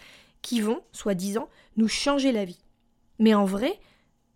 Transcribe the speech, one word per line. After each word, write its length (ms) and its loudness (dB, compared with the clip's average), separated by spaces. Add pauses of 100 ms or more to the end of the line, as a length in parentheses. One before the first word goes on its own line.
(440)
qui 180 -2
vont, 200 -2 (100)
soi-disant, 580 -4 (280)
nous 100 4
changer 440 0
la 140 -2
vie. 140 -14 (580)
Mais 160 6
en 120 4
vrai, 340 -2 (560)